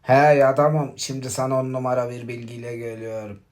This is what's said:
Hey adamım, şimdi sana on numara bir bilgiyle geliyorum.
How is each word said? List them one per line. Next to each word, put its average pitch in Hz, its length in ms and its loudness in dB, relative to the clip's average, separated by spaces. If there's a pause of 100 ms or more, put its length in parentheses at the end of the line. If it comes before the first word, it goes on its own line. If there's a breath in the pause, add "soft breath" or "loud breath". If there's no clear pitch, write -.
Hey 143 380 6
adamım, 143 540 2
şimdi 131 320 -8
sana 131 300 -2
on 131 140 -4
numara 127 360 -2
bir 120 180 -12
bilgiyle 120 500 -10
geliyorum. 110 640 -10 (120)